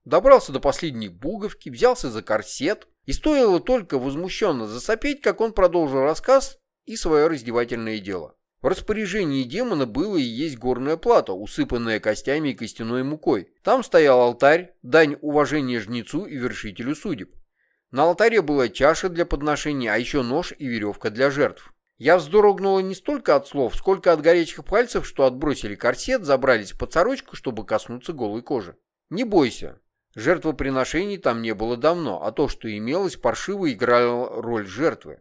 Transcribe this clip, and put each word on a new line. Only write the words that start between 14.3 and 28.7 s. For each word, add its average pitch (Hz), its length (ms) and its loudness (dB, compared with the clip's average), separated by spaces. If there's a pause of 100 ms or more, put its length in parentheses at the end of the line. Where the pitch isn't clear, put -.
дань 147 400 4
уважения 143 600 0
жнецу 120 440 -8
и 151 140 -12
вершителю 120 560 -6
судеб. 143 400 -8 (560)
На 135 140 0
алтаре 208 360 4
была 143 300 2
чаша 160 400 2
для 170 160 -2
подношения, 143 640 -2
а 107 60 2
еще 127 240 -2
нож 135 360 -4
и 143 80 -10
веревка 107 440 -4
для 127 200 2
жертв. 135 440 -2 (240)
Я 147 180 4
вздрогнула 190 640 4
не 190 160 -4
столько 233 420 0
от 139 100 -2
слов, 127 300 -2
сколько 190 380 2
от 151 80 0
горячих 165 420 2
пальцев, - 420 0
что 135 200 2
отбросили 127 480 -2
корсет, 147 500 -2
забрались 131 480 2
под - 180 -8
сорочку, 226 460 -2
чтобы 110 300 -8
коснуться 123 480 -6
голой 113 260 -6
кожи. 110 380 -6 (320)